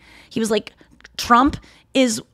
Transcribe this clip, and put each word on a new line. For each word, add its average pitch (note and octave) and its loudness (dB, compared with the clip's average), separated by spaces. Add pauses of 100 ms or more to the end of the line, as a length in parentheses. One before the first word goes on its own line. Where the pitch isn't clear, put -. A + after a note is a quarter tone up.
(300)
He - -8
was A3 -2
like, G#3+ -4 (440)
"Trump B3+ 2 (360)
is, B3 0 (120)